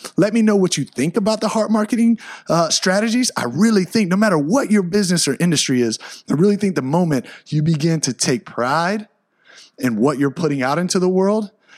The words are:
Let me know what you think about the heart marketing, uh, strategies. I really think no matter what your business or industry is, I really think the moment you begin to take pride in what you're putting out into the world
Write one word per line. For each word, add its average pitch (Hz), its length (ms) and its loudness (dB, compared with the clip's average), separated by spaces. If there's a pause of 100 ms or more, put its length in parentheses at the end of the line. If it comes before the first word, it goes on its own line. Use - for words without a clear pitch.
(160)
Let 202 160 2
me 226 120 2
know 214 120 4
what 190 220 0
you 147 60 -2
think 151 340 -4
about 214 240 0
the 220 60 0
heart 214 240 -2
marketing, 220 480 2 (300)
uh, 165 200 2
strategies. 220 680 0
I - 100 -4
really 190 380 2
think 202 260 0
no 185 60 0
matter 202 220 2
what 180 320 0
your 208 140 4
business 175 440 0
or 139 120 -2
industry 143 420 0
is, 113 160 -2 (320)
I - 40 -2
really 196 220 4
think 190 200 -2
the 139 80 -4
moment 151 420 0 (220)
you 147 160 -2
begin 160 380 0
to 135 120 -2
take - 320 -2
pride 170 640 -4 (720)
in 120 180 -2
what 127 220 2
you're 143 120 0
putting 147 300 -2
out 135 160 0
into 180 220 -2
the 180 100 0
world 202 420 0 (260)